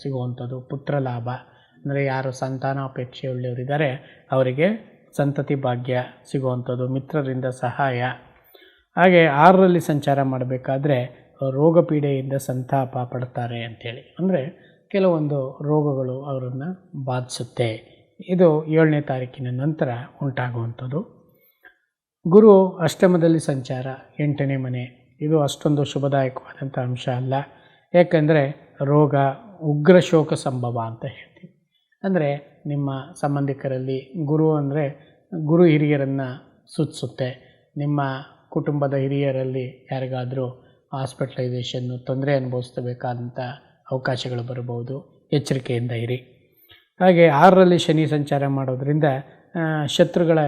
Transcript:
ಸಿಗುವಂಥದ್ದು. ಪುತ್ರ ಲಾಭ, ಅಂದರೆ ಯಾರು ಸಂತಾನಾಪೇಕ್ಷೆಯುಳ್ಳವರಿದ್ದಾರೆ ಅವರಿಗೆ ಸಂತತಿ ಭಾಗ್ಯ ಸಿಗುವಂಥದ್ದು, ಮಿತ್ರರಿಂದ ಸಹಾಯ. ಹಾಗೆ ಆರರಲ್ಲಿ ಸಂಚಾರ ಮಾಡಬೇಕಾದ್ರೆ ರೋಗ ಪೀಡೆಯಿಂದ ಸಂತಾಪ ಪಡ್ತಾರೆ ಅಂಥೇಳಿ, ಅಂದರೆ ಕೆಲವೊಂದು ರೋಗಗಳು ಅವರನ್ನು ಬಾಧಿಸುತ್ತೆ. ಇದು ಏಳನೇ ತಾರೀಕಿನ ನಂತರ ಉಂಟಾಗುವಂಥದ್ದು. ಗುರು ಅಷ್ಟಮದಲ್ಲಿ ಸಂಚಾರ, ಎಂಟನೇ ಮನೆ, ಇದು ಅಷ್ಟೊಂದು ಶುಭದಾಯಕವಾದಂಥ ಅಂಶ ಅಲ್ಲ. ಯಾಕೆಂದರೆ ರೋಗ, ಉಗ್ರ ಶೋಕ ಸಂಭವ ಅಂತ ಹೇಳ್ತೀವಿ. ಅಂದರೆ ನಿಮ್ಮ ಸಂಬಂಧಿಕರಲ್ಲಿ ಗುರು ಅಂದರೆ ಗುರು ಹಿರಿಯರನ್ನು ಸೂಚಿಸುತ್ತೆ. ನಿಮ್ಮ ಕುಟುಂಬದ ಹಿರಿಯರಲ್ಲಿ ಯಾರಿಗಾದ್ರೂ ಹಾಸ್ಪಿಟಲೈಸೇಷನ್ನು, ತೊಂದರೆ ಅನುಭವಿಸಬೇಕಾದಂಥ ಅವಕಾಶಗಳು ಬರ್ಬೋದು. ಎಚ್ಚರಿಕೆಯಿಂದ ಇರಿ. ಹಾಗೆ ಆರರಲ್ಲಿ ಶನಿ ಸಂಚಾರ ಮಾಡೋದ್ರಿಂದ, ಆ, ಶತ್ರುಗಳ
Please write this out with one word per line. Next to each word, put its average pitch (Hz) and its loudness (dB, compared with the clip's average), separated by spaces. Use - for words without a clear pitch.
ಸಿಗುವಂಥದ್ದು. 123 -8
ಪುತ್ರ 143 -6
ಲಾಭ, 123 -6
ಅಂದರೆ - -8
ಯಾರು 131 -4
ಸಂತಾನಾಪೇಕ್ಷೆಯುಳ್ಳವರಿದ್ದಾರೆ 131 -6
ಅವರಿಗೆ 131 2
ಸಂತತಿ 143 -2
ಭಾಗ್ಯ 123 -4
ಸಿಗುವಂಥದ್ದು, 127 -4
ಮಿತ್ರರಿಂದ 131 -4
ಸಹಾಯ. 127 -4
ಹಾಗೆ 170 8
ಆರರಲ್ಲಿ 175 8
ಸಂಚಾರ 143 0
ಮಾಡಬೇಕಾದ್ರೆ 131 -2
ರೋಗ 160 4
ಪೀಡೆಯಿಂದ 139 -2
ಸಂತಾಪ 127 -4
ಪಡ್ತಾರೆ 123 -8
ಅಂಥೇಳಿ, 117 -14
ಅಂದರೆ 175 -4
ಕೆಲವೊಂದು 151 0
ರೋಗಗಳು 139 -2
ಅವರನ್ನು 135 -10
ಬಾಧಿಸುತ್ತೆ. 123 -6
ಇದು 165 2
ಏಳನೇ 156 2
ತಾರೀಕಿನ 127 -8
ನಂತರ 143 -4
ಉಂಟಾಗುವಂಥದ್ದು. 123 -8
ಗುರು 190 8
ಅಷ್ಟಮದಲ್ಲಿ 165 2
ಸಂಚಾರ, 131 -6
ಎಂಟನೇ 143 -2
ಮನೆ, 127 -8
ಇದು 151 2
ಅಷ್ಟೊಂದು 147 0
ಶುಭದಾಯಕವಾದಂಥ 135 -4
ಅಂಶ 123 -6
ಅಲ್ಲ. 127 -4
ಯಾಕೆಂದರೆ 156 2
ರೋಗ, 143 4
ಉಗ್ರ 156 6
ಶೋಕ 160 2
ಸಂಭವ 127 -6
ಅಂತ 117 -8
ಹೇಳ್ತೀವಿ. - -20
ಅಂದರೆ 147 -2
ನಿಮ್ಮ 143 -6
ಸಂಬಂಧಿಕರಲ್ಲಿ 135 -4
ಗುರು 156 2
ಅಂದರೆ 143 -4
ಗುರು 165 4
ಹಿರಿಯರನ್ನು 139 0
ಸೂಚಿಸುತ್ತೆ. - -8
ನಿಮ್ಮ 147 -2
ಕುಟುಂಬದ 143 -4
ಹಿರಿಯರಲ್ಲಿ 131 -4
ಯಾರಿಗಾದ್ರೂ 131 -6
ಹಾಸ್ಪಿಟಲೈಸೇಷನ್ನು, 127 -8
ತೊಂದರೆ 135 -2
ಅನುಭವಿಸಬೇಕಾದಂಥ 123 -6
ಅವಕಾಶಗಳು 127 -4
ಬರ್ಬೋದು. 123 -10
ಎಚ್ಚರಿಕೆಯಿಂದ 127 -2
ಇರಿ. 120 -4
ಹಾಗೆ 175 8
ಆರರಲ್ಲಿ 175 8
ಶನಿ 156 2
ಸಂಚಾರ 143 0
ಮಾಡೋದ್ರಿಂದ, 139 -2
ಆ, 156 -2
ಶತ್ರುಗಳ 165 2